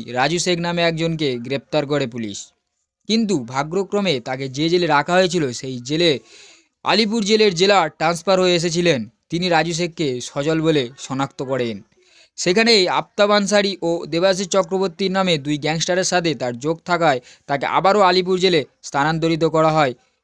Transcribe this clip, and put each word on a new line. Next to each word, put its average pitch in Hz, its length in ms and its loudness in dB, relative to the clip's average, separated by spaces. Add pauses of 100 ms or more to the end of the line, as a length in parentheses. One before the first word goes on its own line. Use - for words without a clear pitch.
(120)
রাজু 143 280 0
শেখ 175 200 0
নামে 170 220 -2
একজনকে 165 460 0 (100)
গ্রেপ্তার 135 480 -4
করে 139 220 0
পুলিশ, 113 300 -8 (720)
কিন্তু 208 260 0 (100)
ভাগ্যক্রমে 175 720 -2
তাকে 131 300 -8
যে 139 200 -4
জেলে 175 180 2
রাখা 147 260 2
হয়েছিল 180 380 2
সেই 131 240 -10 (100)
জেলে 160 260 2 (760)
আলিপুর 214 380 2
জেলের 214 320 2
জেলা 196 240 4 (100)
ট্রান্সফার 170 500 0
হয়ে 180 200 2
এসেছিলেন। 165 400 0 (300)
তিনি 170 200 -4
রাজু 165 240 2
শেখকে 165 340 -4 (140)
সজল 147 400 -4
বলে 156 220 2 (160)
শনাক্ত 135 440 -6
করেন। 123 340 -4 (600)
সেখানেই 214 520 2
আফতাব 156 420 0
আনসারি 202 400 2 (100)
ও 170 80 -2 (160)
দেবাশিস 180 420 0
চক্রবর্তীর 190 640 -2
নামে 190 260 0
দুই 147 200 -4
গ্যাংস্টারের 165 540 -2
সাথে 170 240 0
তার 123 240 -4
যোগ 151 160 -2 (100)
থাকায় 165 340 2 (260)
তাকে 143 220 -4
আবারও 185 340 4
আলিপুর 185 380 4
জেলে 175 220 2 (220)
স্থানান্তরিত 160 640 0
করা 160 260 4
হয় 151 220 2 (300)